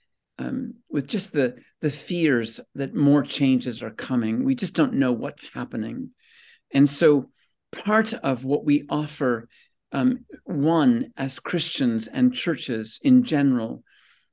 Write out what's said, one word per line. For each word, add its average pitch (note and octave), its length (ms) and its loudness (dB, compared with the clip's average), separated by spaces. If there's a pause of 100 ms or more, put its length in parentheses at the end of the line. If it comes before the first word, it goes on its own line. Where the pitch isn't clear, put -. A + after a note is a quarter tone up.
(400)
um, - 360 -6 (140)
with C#3+ 180 -4
just - 260 -6
the, B2+ 240 0 (240)
the D#3 80 0
fears C#3+ 680 -2 (160)
that C3+ 200 -6
more C#3+ 280 4
changes B2 600 0
are A2 80 -8
coming. A#2+ 540 -2
We C3+ 100 0
just - 200 -6
don't D3+ 180 2
know C#3 180 0
what's B2 420 -8
happening. A#2+ 580 -8 (600)
And C#3 180 6
so D3 420 4 (400)
part A3 420 0
of C3 320 -4
what C#3+ 180 0
we D3 240 2
offer, C#3+ 640 -4 (420)
um, C3 340 -2 (180)
one, C#3+ 760 0
as C3+ 220 -8
Christians A#2+ 680 -2
and B2+ 260 2
churches B2 720 -6
in B2+ 200 8
general, C3 600 0 (500)